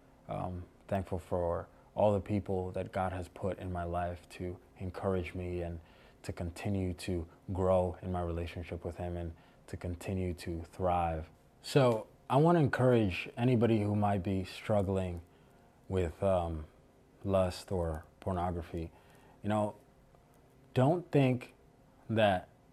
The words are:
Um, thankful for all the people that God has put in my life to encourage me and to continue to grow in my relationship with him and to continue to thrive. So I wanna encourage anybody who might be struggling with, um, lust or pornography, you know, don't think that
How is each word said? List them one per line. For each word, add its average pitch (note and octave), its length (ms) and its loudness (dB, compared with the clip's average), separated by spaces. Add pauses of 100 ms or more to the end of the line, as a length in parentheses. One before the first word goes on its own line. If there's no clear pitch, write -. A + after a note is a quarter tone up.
(280)
Um, F2+ 360 -6 (240)
thankful F#2+ 300 -4
for F2 500 -2 (260)
all G#2 180 4
the G2+ 80 2
people F#2 520 -4
that F#2+ 200 -6
God F#2 200 -2
has F#2 160 -8
put F#2 320 -6
in F#2 120 -8
my F2 120 -6
life F2 460 -4
to F2+ 260 -8 (240)
encourage F#2 520 -2
me F2+ 300 -6
and E2+ 160 -6 (460)
to - 80 -8
continue F#2 640 -4
to F2 300 -4 (280)
grow F#2 500 2
in F#2 80 -6
my F2+ 100 -2
relationship E2+ 640 -6
with F2 120 -8
him F2 200 -6
and E2+ 160 -8 (360)
to - 80 -12
continue F2+ 580 -4
to E2 280 -8 (100)
thrive. E2+ 520 0 (380)
So B2 440 2 (220)
I B2 80 2
wanna E3+ 220 6
encourage A#2+ 680 4 (100)
anybody A#2 420 4
who G#2 140 0
might G2+ 280 2
be F#2+ 220 -2
struggling F#2+ 760 0 (680)
with, F2+ 340 0
um, E2+ 420 0 (600)
lust F#2+ 480 0
or E2 320 -2 (160)
pornography, F2 720 -4 (520)
you G#2 60 -6
know, G#2 260 0 (1000)
don't D#3+ 360 4
think B2+ 440 2 (560)
that G#2 380 4 (240)